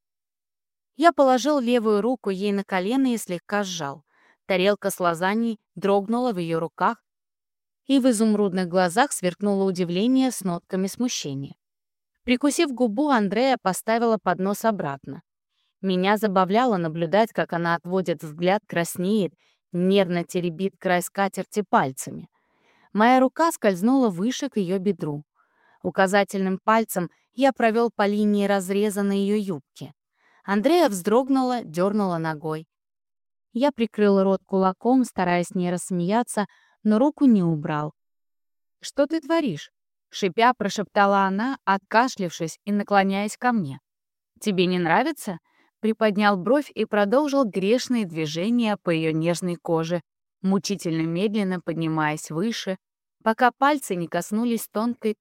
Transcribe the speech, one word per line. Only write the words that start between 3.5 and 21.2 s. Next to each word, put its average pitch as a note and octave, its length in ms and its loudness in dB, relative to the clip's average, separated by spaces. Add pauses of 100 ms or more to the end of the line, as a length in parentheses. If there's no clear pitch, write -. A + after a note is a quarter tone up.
сжал. D3+ 400 -8 (440)
Тарелка G3 420 0
с - 100 -8
лазаньей F#3+ 600 -2 (160)
дрогнула G3+ 580 0
в F3+ 60 -4
ее E3 200 -2
руках, F3+ 440 -2 (840)
и C4+ 140 2
в B3+ 100 4
изумрудных G3+ 580 2
глазах F#3 440 2
сверкнуло G3 520 -2
удивление G3 680 0
с - 100 -10
нотками F#3+ 460 -4
смущения. C#3 680 -8 (680)
Прикусив C#4 500 0
губу, B3 360 0
Андреа A#3 520 2
поставила A3+ 560 0
поднос F#3+ 480 -2
обратно. D#3 560 -4 (600)
Меня F#3+ 360 2
забавляло G3+ 600 2
наблюдать, E3+ 540 0
как E3+ 220 -4
она E3+ 220 0
отводит F3 480 -4
взгляд, F3 420 -2
краснеет, F3+ 680 -2 (380)
нервно F3+ 520 2
теребит F3 540 -4
край F3+ 240 0
скатерти G3 680 -4